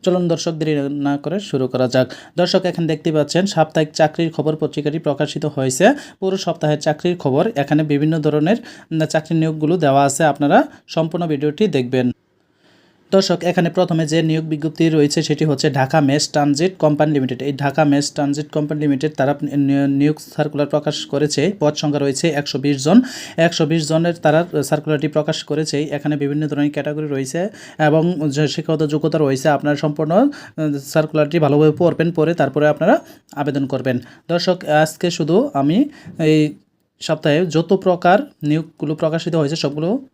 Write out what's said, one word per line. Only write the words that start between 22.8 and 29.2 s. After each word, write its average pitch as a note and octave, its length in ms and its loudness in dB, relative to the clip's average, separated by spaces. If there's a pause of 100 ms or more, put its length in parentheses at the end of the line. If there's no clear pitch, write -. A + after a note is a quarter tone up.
জন। E3+ 160 6 (380)
একশো E3+ 300 2
বিশ D#3+ 220 0
জনের E3 340 0
তারা D#3 180 4 (220)
সার্কুলারটি D3+ 460 -2
প্রকাশ D3+ 340 -2
করেছে। D3+ 340 -4 (140)
এখানে D3 260 -4
বিভিন্ন C#3+ 320 -2
ধরনের D3 260 -2
ক্যাটাগরি D3+ 340 -4
রয়েছে C3+ 320 -4 (380)
এবং D#3 240 4 (260)
যে D3 200 0
শিক্ষাগত D#3 420 -2
যোগ্যতা D#3 280 0
রয়েছে। C3+ 300 0